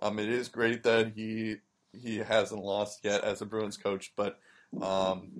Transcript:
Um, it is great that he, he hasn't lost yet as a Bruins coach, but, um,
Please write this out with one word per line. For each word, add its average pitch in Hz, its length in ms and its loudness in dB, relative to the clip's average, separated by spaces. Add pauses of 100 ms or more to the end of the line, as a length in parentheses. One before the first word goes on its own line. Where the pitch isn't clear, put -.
Um, 104 160 0
it 107 120 0
is 120 200 0
great 117 320 2
that 113 340 4
he, 110 420 -4 (360)
he 113 240 -6
hasn't 104 460 2
lost 104 400 -2
yet 101 200 2
as 101 180 0
a 110 40 -8
Bruins 104 320 -4
coach, 98 380 -4
but, 101 240 -2 (420)
um, 95 580 0